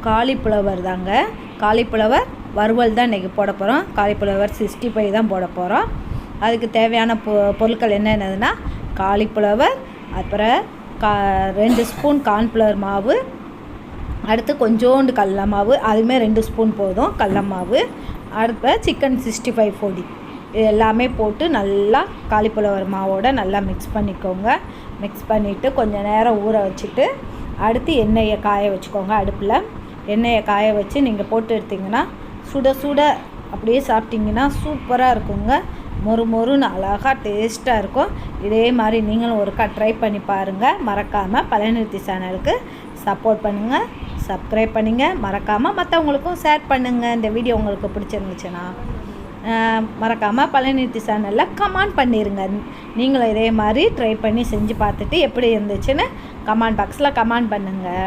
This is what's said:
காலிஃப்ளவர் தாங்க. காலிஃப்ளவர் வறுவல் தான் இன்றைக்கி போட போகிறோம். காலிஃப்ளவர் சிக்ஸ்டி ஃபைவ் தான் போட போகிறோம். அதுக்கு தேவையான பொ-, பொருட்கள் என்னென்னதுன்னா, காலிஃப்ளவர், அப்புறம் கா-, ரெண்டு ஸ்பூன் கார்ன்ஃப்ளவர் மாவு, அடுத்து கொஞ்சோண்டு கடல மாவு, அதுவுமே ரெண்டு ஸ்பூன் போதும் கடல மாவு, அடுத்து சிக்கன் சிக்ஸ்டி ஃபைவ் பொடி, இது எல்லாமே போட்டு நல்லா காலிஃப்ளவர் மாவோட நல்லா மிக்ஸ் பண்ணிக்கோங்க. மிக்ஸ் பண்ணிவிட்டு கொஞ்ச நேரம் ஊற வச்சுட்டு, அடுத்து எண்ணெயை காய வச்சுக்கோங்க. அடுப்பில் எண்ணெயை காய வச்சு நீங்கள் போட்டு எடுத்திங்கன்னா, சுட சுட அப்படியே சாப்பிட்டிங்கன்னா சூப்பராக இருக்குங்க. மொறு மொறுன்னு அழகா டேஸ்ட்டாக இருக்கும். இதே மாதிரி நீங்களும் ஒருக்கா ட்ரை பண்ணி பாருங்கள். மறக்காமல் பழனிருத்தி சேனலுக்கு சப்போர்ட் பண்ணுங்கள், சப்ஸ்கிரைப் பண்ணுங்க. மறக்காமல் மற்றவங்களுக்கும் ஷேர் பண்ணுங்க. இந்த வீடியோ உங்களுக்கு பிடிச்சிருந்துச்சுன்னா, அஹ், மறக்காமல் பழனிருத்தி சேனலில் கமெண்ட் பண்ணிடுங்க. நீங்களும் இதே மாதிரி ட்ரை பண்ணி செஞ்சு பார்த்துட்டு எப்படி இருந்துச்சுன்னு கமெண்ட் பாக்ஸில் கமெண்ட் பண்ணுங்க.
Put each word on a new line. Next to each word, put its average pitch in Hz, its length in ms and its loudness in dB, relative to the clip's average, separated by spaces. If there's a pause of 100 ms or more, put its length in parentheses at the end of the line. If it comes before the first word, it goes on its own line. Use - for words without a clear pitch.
காலிஃப்ளவர் 220 760 2
தாங்க. 185 300 -2 (520)
காலிஃப்ளவர் 226 640 4 (340)
வறுவல் 226 340 4
தான் 240 160 4
இன்றைக்கி 190 260 -2
போட 196 160 2
போகிறோம். 202 320 0 (140)
காலிஃப்ளவர் 202 640 0
சிக்ஸ்டி 226 340 -4
ஃபைவ் 208 240 0
தான் 220 160 2
போட 185 140 -2 (100)
போகிறோம். 202 280 0 (540)
அதுக்கு 226 300 0 (100)
தேவையான 226 460 2
பொ-, 202 340 4
பொருட்கள் 220 400 2
என்னென்னதுன்னா, 208 520 0 (500)
காலிஃப்ளவர், 214 760 2 (440)
அப்புறம் 214 360 2 (460)
கா-, 208 160 2 (420)
ரெண்டு 226 300 4
ஸ்பூன் 285 400 2
கார்ன்ஃப்ளவர் 214 560 2
மாவு, 202 300 0 (1080)
அடுத்து 233 300 0 (100)
கொஞ்சோண்டு 247 560 4
கடல 196 240 2 (100)
மாவு, 202 200 4 (160)
அதுவுமே 226 340 4
ரெண்டு 220 240 2
ஸ்பூன் 220 320 0
போதும் 196 400 0
கடல 196 320 2
மாவு, 185 260 0 (640)
அடுத்து 233 320 2 (140)
சிக்கன் 269 400 0
சிக்ஸ்டி 220 320 -4
ஃபைவ் 208 140 4 (120)
பொடி, 180 200 -4 (520)
இது 220 140 4
எல்லாமே 220 340 4 (120)
போட்டு 220 320 0
நல்லா 202 500 2 (320)
காலிஃப்ளவர் 214 520 2 (100)
மாவோட 190 340 0 (100)
நல்லா 202 300 0
மிக்ஸ் 190 260 -6
பண்ணிக்கோங்க. 196 540 -2 (540)
மிக்ஸ் 202 280 -10
பண்ணிவிட்டு 208 380 0 (100)
கொஞ்ச 208 320 0
நேரம் 220 360 4
ஊற 220 100 2 (100)
வச்சுட்டு, 196 400 -2 (640)
அடுத்து 247 260 0 (100)
எண்ணெயை 214 360 2
காய 208 340 2
வச்சுக்கோங்க. 190 480 -4
அடுப்பில் 202 340 0 (580)
எண்ணெயை 226 300 2
காய 208 240 2 (120)
வச்சு 202 280 0
நீங்கள் 202 240 -2
போட்டு 220 260 0
எடுத்திங்கன்னா, 202 460 -2 (480)
சுட 269 320 2
சுட 285 160 0 (540)
அப்படியே 220 260 2 (100)
சாப்பிட்டிங்கன்னா 226 560 0 (160)
சூப்பராக 254 540 2
இருக்குங்க. 208 380 0 (520)
மொறு 226 180 2 (120)
மொறுன்னு 247 400 4
அழகா 196 360 0 (140)
டேஸ்ட்டாக 220 580 0
இருக்கும். 277 300 0 (340)
இதே 220 240 4
மாதிரி 226 280 2 (100)
நீங்களும் 226 340 0
ஒருக்கா 202 240 0 (100)
ட்ரை 214 140 2 (140)
பண்ணி 202 160 -2 (100)
பாருங்கள். 196 480 0 (100)
மறக்காமல் 202 640 -2
பழனிருத்தி 220 560 0
சேனலுக்கு 185 480 -2 (500)
சப்போர்ட் 214 420 0
பண்ணுங்கள், 226 400 -2 (400)
சப்ஸ்கிரைப் 220 520 -2
பண்ணுங்க. 226 260 2 (220)
மறக்காமல் 214 520 0
மற்றவங்களுக்கும் 330 640 0
ஷேர் 302 300 2
பண்ணுங்க. 247 320 0 (140)
இந்த 220 180 0
வீடியோ 240 240 0
உங்களுக்கு 202 340 -2
பிடிச்சிருந்துச்சுன்னா, 185 680 -8 (880)
அஹ், 226 340 2 (160)
மறக்காமல் 226 520 0
பழனிருத்தி 262 520 2
சேனலில் 214 440 0 (100)
கமெண்ட் 392 380 0
பண்ணிடுங்க. 214 460 2 (560)
நீங்களும் 247 320 4
இதே 220 160 2 (140)
மாதிரி 220 200 2 (160)
ட்ரை 226 140 0 (100)
பண்ணி 226 300 0
செஞ்சு 214 320 0
பார்த்துட்டு 208 320 -2 (100)
எப்படி 240 300 0
இருந்துச்சுன்னு 208 500 0 (420)
கமெண்ட் 220 320 2
பாக்ஸில் 277 380 0
கமெண்ட் 233 360 2
பண்ணுங்க. 190 360 -4 (180)